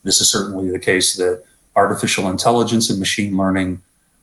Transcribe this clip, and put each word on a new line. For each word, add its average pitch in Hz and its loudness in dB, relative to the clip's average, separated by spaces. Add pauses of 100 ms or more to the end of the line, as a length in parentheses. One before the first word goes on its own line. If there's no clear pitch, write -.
this 95 0
is - 2
certainly 98 -2
the 90 -4
case 92 2
that 90 0 (340)
artificial 101 0
intelligence 113 2
and 98 -2
machine 98 -2
learning, 95 0 (420)